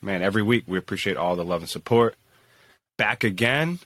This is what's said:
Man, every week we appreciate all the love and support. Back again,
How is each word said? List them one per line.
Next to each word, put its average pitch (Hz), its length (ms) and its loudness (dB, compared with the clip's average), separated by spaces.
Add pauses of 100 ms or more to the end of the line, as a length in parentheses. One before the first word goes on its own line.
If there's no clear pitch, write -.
Man, 98 180 -2
every 101 220 2
week 113 240 2
we 92 100 -2
appreciate 92 400 -4
all 87 180 0
the 87 100 -4
love 87 160 -2
and 85 80 -12
support. 117 440 2 (880)
Back 110 240 0
again, 131 640 0